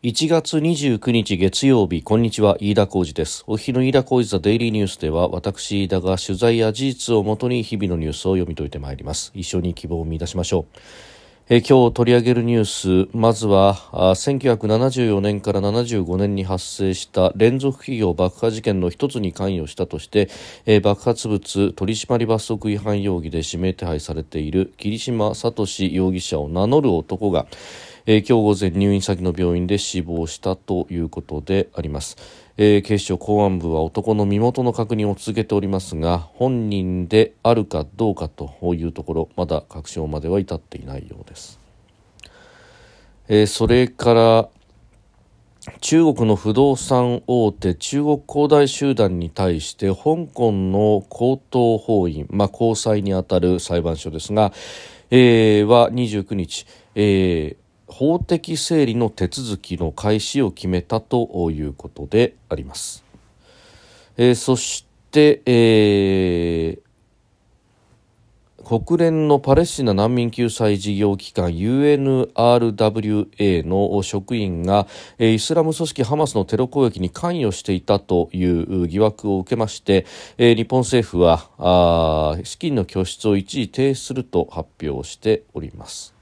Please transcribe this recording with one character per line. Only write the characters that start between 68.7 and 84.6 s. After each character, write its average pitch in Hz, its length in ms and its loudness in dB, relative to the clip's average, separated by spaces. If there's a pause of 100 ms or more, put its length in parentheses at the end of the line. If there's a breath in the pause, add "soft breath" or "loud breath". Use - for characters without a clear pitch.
国 170 140 0
連 160 300 2
の 143 120 4
パ 135 160 2
レ 165 100 4
ス - 80 -8
チ 139 100 -2
ナ 110 80 2
難 104 220 2
民 120 160 0
救 120 180 -2
済 104 300 0
事 101 180 -4
業 101 220 2
機 - 140 -16
関、 87 220 -2
ユ 113 280 0
ー 147 80 4
エ 147 80 6
ヌ 135 340 0
ア 120 220 4
ー 120 40 4
ル 113 160 0
ダ 107 160 2
ブ 107 120 -4
リ 104 80 -2
ュ 104 140 0
ー - 120 -14
エ 95 240 2
ー - 60 -6
の 98 360 0
職 101 340 -6
員 92 260 -4
が、 98 240 2 (320 loud breath)
え 113 80 2
ー、 113 80 6
イ 110 40 0
ス 160 160 -2
ラ 165 80 4
ム 160 120 0
組 165 120 -4
織 135 160 -6
ハ 120 140 -2
マ 151 100 0
ス 131 80 -8
の 101 120 0
テ 113 100 -4
ロ 127 120 0
攻 139 160 0
撃 110 140 0
に 90 120 -4
関 175 300 -4
与 107 160 -2
し - 60 -14
て 98 120 -2
い 90 80 -4
た 101 180 0
と 87 320 0
い 92 100 -4
う 87 460 0
疑 90 120 -2
惑 107 300 0
を 95 100 0
受 92 100 -8
け 123 60 -2
ま 113 120 -2
し - 120 -12
て、 95 260 0 (320 loud breath)
え 120 140 6
ー、 110 40 4
日 113 80 -2
本 131 160 0
政 120 260 0
府 - 120 -6
は、 82 400 4
あ 82 800 2
ー、 90 80 -10
資 - 120 -16
金 156 160 -4
の 101 120 -2
拠 95 180 -4
出 - 240 -6
を 104 80 4
一 98 240 -6
時 104 80 -4
停 135 220 0
止 135 60 -2
す - 180 -10
る 131 100 -6
と - 260 -2
発 - 200 -10 (180)